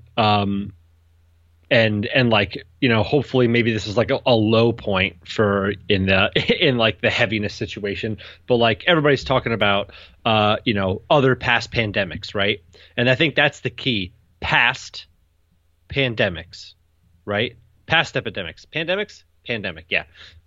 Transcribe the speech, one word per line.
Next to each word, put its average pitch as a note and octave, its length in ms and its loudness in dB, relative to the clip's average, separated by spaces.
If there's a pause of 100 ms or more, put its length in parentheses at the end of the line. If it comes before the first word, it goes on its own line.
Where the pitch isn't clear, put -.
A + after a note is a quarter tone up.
(160)
um, G2+ 560 0 (960)
and, A2 380 2
and, B2 240 2
like, G2+ 340 0 (160)
you C3 80 2
know, A2+ 140 4
hopefully B2+ 460 2
maybe A#2 240 2
this A2 160 -6
is, G2 80 -6
like, A#2 160 2
a, C3 120 0
a C3 80 4
low A2+ 400 4
point - 560 -4
for G2+ 460 0 (140)
in F#2+ 180 2
the, F#2+ 300 2
<laughs> - 280 0
in, B2+ 140 2
like, A2 220 0
the A2 100 2
heaviness G#2 440 -2
situation, G#2 640 -8 (280)
but, B2+ 80 2
like, A#2 320 2
everybody's D3 380 2
talking B2 280 -2
about, G2+ 380 0 (340)
uh, G#2+ 400 2
you A2+ 100 0
know, G2 360 -2
other C3+ 240 4
past A#2+ 380 -2
pandemics, G2+ 640 -4
right? G2+ 260 -2 (340)
And B2 140 2
I B2+ 60 4
think D#3+ 180 0
that's D3 280 0
the B2+ 80 -6
key. G#2 420 -4 (260)
Past - 680 -2 (800)
pandemics, A2 840 -4 (500)
right? G#2+ 320 -4 (300)
Past D#3+ 300 -2
epidemics. G2+ 560 -8
Pandemics? F3+ 520 -8 (200)
Pandemic, G2 440 -8
yeah. F2+ 160 -4 (420)